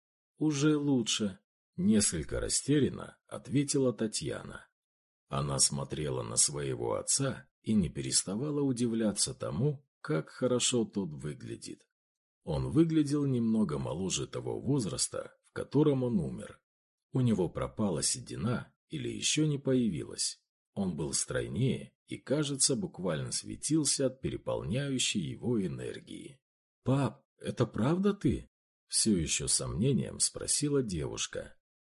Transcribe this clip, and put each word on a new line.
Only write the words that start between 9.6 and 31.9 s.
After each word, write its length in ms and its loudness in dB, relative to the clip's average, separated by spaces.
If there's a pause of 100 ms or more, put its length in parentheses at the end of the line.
как 300 -2
хорошо 540 2
тот 260 -4
выглядит. 760 -10 (600)
Он 260 -2
выглядел 540 4
немного 540 2
моложе 500 -4
того 320 -6
возраста, 760 -2 (160)
в 20 -20
котором 520 2
он 160 2
умер. 420 -8 (500)
У 80 2
него 280 4
пропала 540 -2
седина 720 -2 (160)
или 200 -6
еще 380 0
не 120 0
появилась. 840 0 (320)
Он 220 -2
был 160 -2
стройнее 800 -2 (140)
и, 120 -8
кажется, 560 0
буквально 580 -2
светился 760 0
от 140 -2
переполняющей 1000 -2
его 440 -2
энергии. 760 -8 (420)
«Пап, 420 0 (140)
это 280 0
правда 480 2
ты?» 360 0 (380)
все 280 4
еще 320 0
с 60 4
сомнением 680 0
спросила 600 0
девушка. 720 -4 (440)